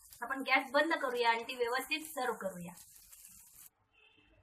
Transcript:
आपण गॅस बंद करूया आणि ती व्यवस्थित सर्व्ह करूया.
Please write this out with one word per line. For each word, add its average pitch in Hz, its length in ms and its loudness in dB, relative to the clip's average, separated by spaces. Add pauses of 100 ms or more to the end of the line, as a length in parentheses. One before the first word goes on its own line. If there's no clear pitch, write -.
(220)
आपण 269 260 -4
गॅस 269 240 4
बंद 302 220 4
करूया 240 360 2
आणि 233 140 2
ती 277 120 -8
व्यवस्थित 254 440 0
सर्व्ह 247 380 -2
करूया. 180 360 -6 (1700)